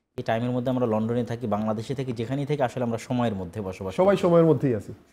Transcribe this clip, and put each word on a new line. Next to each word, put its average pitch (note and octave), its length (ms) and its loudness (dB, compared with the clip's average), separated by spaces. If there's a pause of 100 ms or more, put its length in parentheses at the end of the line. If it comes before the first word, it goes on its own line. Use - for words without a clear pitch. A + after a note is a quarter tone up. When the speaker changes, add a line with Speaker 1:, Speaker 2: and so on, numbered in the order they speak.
(180)
Speaker 1:
এই B2 60 -6
টাইমের A#2+ 280 0
মধ্যে B2 200 -2
আমরা B2+ 140 0
লন্ডনে A2+ 380 0
থাকি, A#2 240 -6
বাংলাদেশে A2 480 -2
থাকি, C3 160 -4
যেখানেই B2 340 -4
থাকি, C#3+ 160 -2
আসলে B2 220 -2
আমরা A#2 140 -2
সময়ের A#2+ 380 -2
মধ্যে F#2+ 260 -6
বসবাস F#2+ 340 -6
Speaker 2:
সবাই F#3+ 200 6
Speaker 1:
করছি। F#3+ 60 -2
Speaker 2:
সময়ের E3+ 240 6
মধ্যেই C#3 300 4
আছি। - 180 -6 (200)